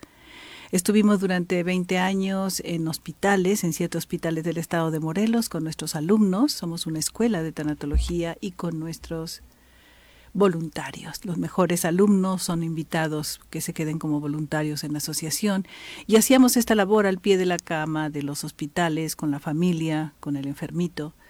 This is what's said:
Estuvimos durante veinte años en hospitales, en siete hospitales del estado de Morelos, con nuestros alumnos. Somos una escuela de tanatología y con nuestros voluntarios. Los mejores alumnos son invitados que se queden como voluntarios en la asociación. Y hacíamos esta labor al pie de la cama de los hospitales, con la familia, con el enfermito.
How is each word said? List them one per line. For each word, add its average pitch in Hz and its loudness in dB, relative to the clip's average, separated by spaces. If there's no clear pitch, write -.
Estuvimos 208 4
durante 180 0
veinte 185 0
años 190 0
en 165 -4
hospitales, 190 0
en 165 2
siete 170 -2
hospitales 165 -4
del 165 -2
estado 165 -2
de 156 -2
Morelos, 208 0
con 160 -4
nuestros 160 -6
alumnos. 202 4
Somos 170 -6
una 160 -4
escuela 208 0
de 160 -4
tanatología 156 -2
y 202 -6
con 170 -6
nuestros 165 -8
voluntarios. 165 -2
Los 175 -4
mejores 175 0
alumnos 190 4
son 170 -2
invitados 160 -4
que 160 -8
se 165 -6
queden 156 -4
como 151 0
voluntarios 151 -4
en 147 -6
la 147 -4
asociación. 175 -2
Y 208 6
hacíamos 254 8
esta 233 4
labor 208 4
al 190 2
pie 190 4
de 185 2
la 180 2
cama 156 -2
de 147 -6
los 143 -6
hospitales, 156 -2
con 156 -2
la 143 -2
familia, 160 0
con 143 -4
el 139 -6
enfermito. 156 -6